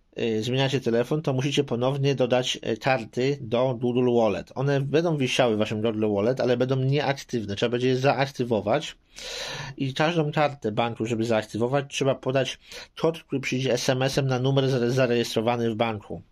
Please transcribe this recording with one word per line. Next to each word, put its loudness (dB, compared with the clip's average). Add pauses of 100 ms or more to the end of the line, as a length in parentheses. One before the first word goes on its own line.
(160)
e, 0
zmieniacie 0
telefon, 0
to 0
musicie 0
ponownie 0
dodać, 0
e, -2
karty 0
do 0
Google 2
Wallet. 2
One 0
będą 0
wisiały 2
w 0
waszym 0
Google 0
Wallet, 0
ale 2
będą 0
nieaktywne. -2
Trzeba 0
będzie 0
je 2
zaaktywować 0 (800)
i -4
każdą 0
kartę 0
banku, -2
żeby 0
zaaktywować, 0
trzeba 0
podać -2 (380)
kod, 0
który -6
przyjdzie -2
S 0
M 2
S-em 0
na 0
numer 2
zare-, 2
zarejestrowany 2
w -2
banku. -4